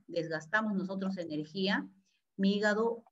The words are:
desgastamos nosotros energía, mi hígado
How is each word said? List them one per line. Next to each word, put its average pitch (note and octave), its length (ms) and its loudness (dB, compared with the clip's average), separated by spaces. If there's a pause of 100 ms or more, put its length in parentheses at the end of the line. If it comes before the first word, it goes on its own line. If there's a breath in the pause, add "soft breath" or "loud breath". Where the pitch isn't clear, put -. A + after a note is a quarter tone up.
desgastamos E3 720 0
nosotros F#3+ 420 -2
energía, F#3 720 -2 (500)
mi G3 200 4
hígado G#3+ 540 2